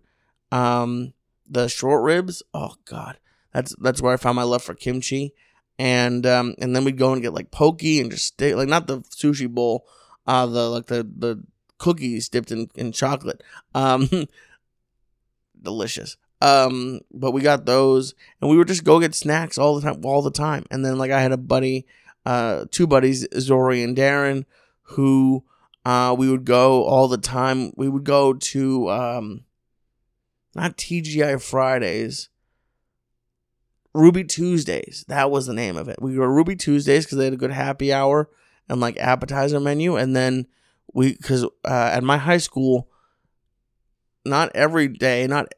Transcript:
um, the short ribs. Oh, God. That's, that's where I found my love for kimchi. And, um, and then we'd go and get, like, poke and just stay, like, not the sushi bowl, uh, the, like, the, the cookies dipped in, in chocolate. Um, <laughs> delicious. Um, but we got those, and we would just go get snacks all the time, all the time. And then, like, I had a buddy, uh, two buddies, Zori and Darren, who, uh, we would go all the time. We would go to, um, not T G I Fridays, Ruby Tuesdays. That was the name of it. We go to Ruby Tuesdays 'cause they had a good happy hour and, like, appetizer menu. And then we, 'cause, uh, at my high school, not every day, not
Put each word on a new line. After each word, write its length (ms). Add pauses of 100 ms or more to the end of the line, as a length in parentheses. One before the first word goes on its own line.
(500)
um, 600 (360)
the 200
short 340
ribs. 400 (100)
Oh, 220 (100)
God. 340 (340)
That's, 240
that's 260
where 100
I 40
found 200
my 60
love 200
for 120
kimchi. 580 (460)
And, 480
um, 320
and 160
then 100
we'd 140
go 140
and 100
get, 120
like, 180
poke 320
and 260
just 160
stay, 280
like, 140
not 200
the 140
sushi 460
bowl, 380 (400)
uh, 200
the, 220
like, 180
the, 300
the 260 (360)
cookies 500
dipped 220
in, 240
in 160
chocolate. 520 (320)
Um, 360
<laughs> 1500
delicious. 540 (240)
Um, 600 (100)
but 200
we 100
got 240
those, 500 (260)
and 100
we 80
would 100
just 160
go 160
get 140
snacks 420
all 200
the 40
time, 240
all 160
the 100
time. 400
And 140
then, 140
like, 120
I 120
had 100
a 60
buddy, 480 (400)
uh, 440
two 160
buddies, 400 (120)
Zori 440
and 140
Darren, 480 (380)
who, 600 (440)
uh, 320
we 120
would 140
go 400
all 240
the 100
time. 580
We 120
would 160
go 300
to, 560
um, 540 (1080)
not 220
T 240
G 220
I 140
Fridays, 920 (1700)
Ruby 300
Tuesdays. 840
That 220
was 160
the 80
name 220
of 120
it. 140
We 120
go 80
to 60
Ruby 280
Tuesdays 500
'cause 100
they 80
had 80
a 60
good 140
happy 400
hour 360 (400)
and, 120
like, 180
appetizer 600
menu. 360
And 180
then 320 (460)
we, 220
'cause, 300
uh, 40 (160)
at 380
my 160
high 200
school, 500 (1400)
not 300
every 340
day, 380
not 320